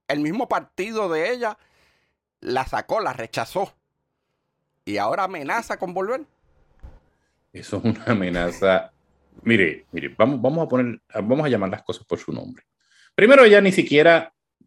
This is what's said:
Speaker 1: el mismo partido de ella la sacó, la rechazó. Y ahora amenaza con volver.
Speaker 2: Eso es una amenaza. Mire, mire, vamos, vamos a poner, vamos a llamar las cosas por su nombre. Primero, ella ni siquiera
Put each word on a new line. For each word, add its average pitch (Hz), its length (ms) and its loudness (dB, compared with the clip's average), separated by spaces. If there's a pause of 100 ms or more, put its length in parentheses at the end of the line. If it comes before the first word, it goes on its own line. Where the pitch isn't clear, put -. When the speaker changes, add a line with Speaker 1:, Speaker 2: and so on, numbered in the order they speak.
Speaker 1:
el 147 140 -2
mismo 190 260 -4
partido 202 600 -6
de 165 240 -2
ella 233 240 -6 (840)
la 127 260 -4
sacó, 135 340 -6
la 156 140 -4
rechazó. 123 600 -8 (1080)
Y 101 140 -8
ahora 135 280 -2
amenaza 185 520 -8
con 180 160 -10
volver. 220 320 -6 (1300)
Speaker 2:
Eso - 240 -10
es 87 60 -8
una 110 220 -2
amenaza. 90 840 -2 (520)
Mire, 92 480 0
mire, 73 260 -12
vamos, 123 240 0
vamos 156 240 -2
a - 40 -14
poner, 127 300 -4 (240)
vamos 135 220 -2
a 143 40 -2
llamar 101 200 -2
las - 140 -10
cosas - 220 -10
por 82 140 -6
su - 140 -12
nombre. - 300 -14 (520)
Primero, 254 300 8
ella 202 160 8
ni 190 100 2
siquiera 160 600 4 (340)